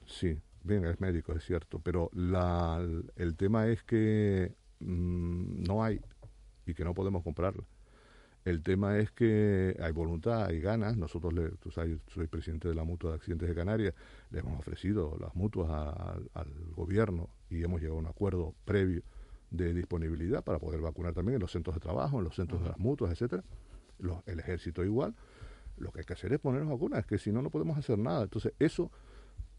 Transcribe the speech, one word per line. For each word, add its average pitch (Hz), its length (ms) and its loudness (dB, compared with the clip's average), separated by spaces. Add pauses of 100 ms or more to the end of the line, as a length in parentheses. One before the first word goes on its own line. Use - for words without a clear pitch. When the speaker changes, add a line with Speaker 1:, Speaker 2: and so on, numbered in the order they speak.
Speaker 1:
Sí, 82 340 -2 (220)
bien, 95 240 2
es 85 140 0
médico, 87 340 0
es 78 100 -4
cierto, - 360 -2
pero 85 340 0
la, 87 680 2 (360)
el 85 200 0
tema 110 300 4
es 117 160 2
que, 107 720 4 (240)
mm, 87 880 0
no 101 180 2
hay 110 180 2 (640)
y 87 100 -2
que 78 100 -2
no 87 100 0
podemos 98 300 0
comprarla. 85 400 -2 (800)
El 85 180 2
tema 98 340 4
es 104 140 4
que 104 680 4
hay 82 140 0
voluntad, 85 540 0
hay 82 140 0
ganas. 110 360 2
Nosotros, 85 380 -2
le, 85 240 2
tú - 120 -12
sabes, 82 360 -2
soy 82 220 -4
presidente 80 380 -4
de 82 80 2
la 82 80 -2
Mutua 85 280 -2
de 80 60 -2
Accidentes 85 300 -4
de 87 80 0
Canarias, 101 400 2 (360)
le - 80 -4
hemos 76 200 -4
ofrecido 82 640 -2
las 87 140 -8
mutuas 92 340 0
a, 76 220 -2 (220)
al, - 200 -8
al 76 160 -6 (260)
gobierno 90 540 2 (220)
y 85 120 -2
hemos 85 180 0
llegado 78 180 -2
a - 20 -2
un 82 60 -2
acuerdo 87 480 0 (100)
previo 95 380 4 (480)
de 85 240 0
disponibilidad 82 680 -2
para 82 140 0
poder 80 220 -4
vacunar 82 320 -2
también 92 220 0
en 110 80 2
los 87 100 -4
centros 87 240 -2
de 82 40 -2
trabajo, 127 380 0
en 92 60 0
los - 120 -4
centros 90 240 -2
de 85 80 0
Speaker 2:
Ujú. 87 40 -2
Speaker 1:
las - 60 -6
mutuas, 110 340 0
etcétera. 123 320 -2 (540)
Los, 87 280 -4
el 87 120 -4
ejército 85 440 -4
igual. 123 320 2 (600)
Lo - 160 -8
que - 80 -10
hay 80 60 -8
que 90 80 -6
hacer 90 180 -2
es 151 60 2
ponernos 147 320 0
vacunas, 180 300 0
es - 60 -4
que 104 120 0
si - 140 0
no, 120 100 2
no 147 80 -2
podemos 160 260 0
hacer 135 220 2
nada. 131 240 2
Entonces, 101 360 -2
eso 165 320 2 (680)